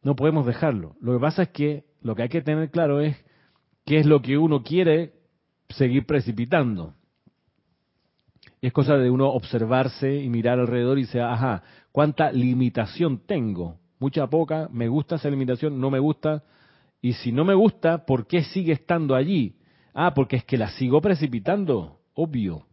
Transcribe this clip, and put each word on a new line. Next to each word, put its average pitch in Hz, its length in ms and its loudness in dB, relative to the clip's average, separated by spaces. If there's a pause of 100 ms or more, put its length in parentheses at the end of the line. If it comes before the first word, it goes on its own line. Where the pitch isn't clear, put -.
No 139 140 2
podemos 147 300 2
dejarlo. 120 540 -2
Lo 123 140 -2
que 120 60 2
pasa 151 240 0
es - 40 -6
que 147 360 -4 (180)
lo 113 120 -4
que 117 80 -4
hay 120 60 -2
que 139 140 -4
tener 151 280 -2
claro 147 300 0
es 151 160 -2 (720)
qué 151 120 2
es 147 80 4
lo 147 140 8
que 127 160 0
uno 151 260 2
quiere 165 520 2 (540)
seguir 131 380 0
precipitando. 120 880 -2 (1700)
Es 127 120 -2
cosa 143 240 4
de 127 140 4
uno 135 180 2
observarse 127 880 -2
y 139 120 -6
mirar 120 300 0
alrededor 123 400 0
y 135 40 -2
decir, 120 200 -4
ajá, 117 400 -2 (300)
¿cuánta 151 400 2
limitación 123 960 0
tengo? 98 520 -4 (200)
Mucha, 139 280 -2
poca, 156 460 0
me 117 160 -2
gusta 147 280 -2
esa 151 140 -4
limitación, 135 500 -2
no 135 100 0
me 135 80 0
gusta. 151 440 -2 (580)
Y 123 140 0
si 120 180 -6
no 139 120 2
me 196 100 4
gusta, 180 500 2
¿por 123 220 0
qué 175 160 0
sigue 165 300 -2
estando 151 420 0
allí? 139 420 0 (380)
Ah, 170 200 0
porque 139 220 0
es 120 80 -4
que 127 140 -2
la 107 120 0
sigo 135 300 2
precipitando, 143 1000 -2 (140)
obvio. 117 580 -4